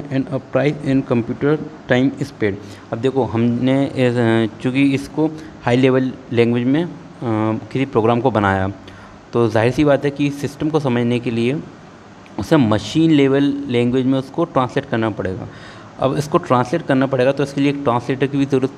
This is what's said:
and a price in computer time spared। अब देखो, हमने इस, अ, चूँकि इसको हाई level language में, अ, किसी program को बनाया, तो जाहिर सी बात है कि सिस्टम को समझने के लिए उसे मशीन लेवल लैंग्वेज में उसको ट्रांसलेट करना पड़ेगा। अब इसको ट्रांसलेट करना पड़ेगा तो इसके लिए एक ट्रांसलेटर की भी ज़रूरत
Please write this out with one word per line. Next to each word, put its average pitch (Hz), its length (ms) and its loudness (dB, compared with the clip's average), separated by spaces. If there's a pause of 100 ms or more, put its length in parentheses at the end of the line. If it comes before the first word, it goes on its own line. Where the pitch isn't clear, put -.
(120)
and 135 180 -4
a 110 100 -6 (160)
price 147 320 0
in 135 140 2 (100)
computer 123 460 0 (340)
time 131 260 2
spared। 110 360 -2 (380)
अब 117 60 -6
देखो, 131 260 0
हमने 120 600 0
इस, 123 300 0
अ, 113 460 2
चूँकि 135 320 2
इसको 151 360 -2 (320)
हाई 123 140 2
level 131 360 2 (200)
language 117 340 2
में, 147 180 2
अ, 160 60 -6 (840)
किसी 131 120 -2
program 117 360 2
को 123 100 2
बनाया, 98 380 2 (640)
तो 117 160 2
जाहिर 113 240 2
सी 151 120 0
बात 143 200 4
है 143 60 0
कि 143 200 -2
सिस्टम 143 400 -6
को 151 100 0
समझने 120 380 0
के 120 120 -4
लिए 117 300 0 (760)
उसे 131 180 2
मशीन 135 540 2
लेवल 139 320 4 (260)
लैंग्वेज 123 380 2
में 135 120 2
उसको 147 260 -4
ट्रांसलेट 131 420 -2
करना 110 240 -2
पड़ेगा। 101 380 -6 (500)
अब 135 180 0
इसको 151 220 -2
ट्रांसलेट 131 440 0
करना 135 240 2
पड़ेगा 131 260 2
तो 139 100 -2
इसके 143 180 -4
लिए 139 100 2
एक 143 120 -4
ट्रांसलेटर 123 440 0
की 139 120 -2
भी 139 60 2
ज़रूरत 135 340 0